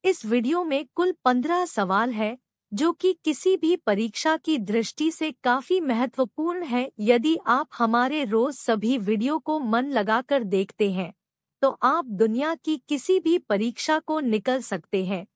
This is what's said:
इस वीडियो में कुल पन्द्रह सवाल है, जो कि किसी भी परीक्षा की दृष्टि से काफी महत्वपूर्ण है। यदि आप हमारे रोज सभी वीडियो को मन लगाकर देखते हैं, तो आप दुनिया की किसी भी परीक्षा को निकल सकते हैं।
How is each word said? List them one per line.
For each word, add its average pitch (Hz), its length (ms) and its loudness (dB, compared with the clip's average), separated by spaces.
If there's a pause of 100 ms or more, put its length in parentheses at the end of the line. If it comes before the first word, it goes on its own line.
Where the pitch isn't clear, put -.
इस 370 200 0
वीडियो 247 400 0
में 294 300 -2
कुल 359 180 2 (120)
पन्द्रह 302 400 2
सवाल 208 480 0
है, 214 240 -4 (360)
जो 285 200 2
कि 370 200 0 (120)
किसी 349 320 0
भी 330 200 2
परीक्षा 226 600 0
की 311 220 -2
दृष्टि 226 520 -2
से 311 200 -6 (140)
काफी 269 360 0
महत्वपूर्ण 269 840 -2
है। 254 260 -2 (100)
यदि 240 360 2 (100)
आप 262 280 0
हमारे 247 500 0
रोज 226 300 0
सभी 226 440 0
वीडियो 220 400 0
को 311 220 -2
मन 240 280 0
लगाकर 240 560 0
देखते 196 480 -2
हैं, 180 200 -6 (500)
तो 269 80 4 (120)
आप 285 220 2
दुनिया 226 500 0
की 311 220 -4 (120)
किसी 359 320 0
भी 330 200 2
परीक्षा 233 580 -2
को 311 220 -4
निकल 247 420 0
सकते 185 420 -4
हैं। 185 320 -6